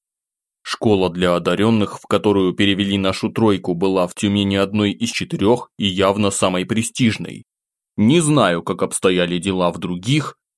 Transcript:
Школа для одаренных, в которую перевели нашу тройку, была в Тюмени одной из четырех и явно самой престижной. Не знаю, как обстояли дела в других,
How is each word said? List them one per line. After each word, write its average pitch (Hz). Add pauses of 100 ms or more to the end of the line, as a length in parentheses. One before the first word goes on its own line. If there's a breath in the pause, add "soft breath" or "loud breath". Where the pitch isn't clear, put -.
(640)
Школа 95
для 87
одаренных, 92
в -
которую 98
перевели 98
нашу 95
тройку, 95
была 95
в 87
Тюмени 101
одной 101
из 117
четырех 95
и 104
явно 98
самой 92
престижной. 107 (520)
Не 127
знаю, 117
как 92
обстояли 90
дела 90
в 85
других, 98 (220)